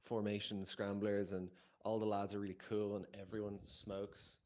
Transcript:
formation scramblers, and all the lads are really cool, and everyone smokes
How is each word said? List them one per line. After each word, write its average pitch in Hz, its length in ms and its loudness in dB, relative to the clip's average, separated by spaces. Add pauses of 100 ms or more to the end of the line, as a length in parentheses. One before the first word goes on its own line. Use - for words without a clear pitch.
formation 104 640 0
scramblers, 101 680 2
and 92 180 -2 (320)
all 110 160 2
the 110 80 4
lads 101 280 2
are 101 60 2
really 98 180 -2 (100)
cool, 104 280 2
and 95 100 -2 (120)
everyone 101 440 -4
smokes - 840 -6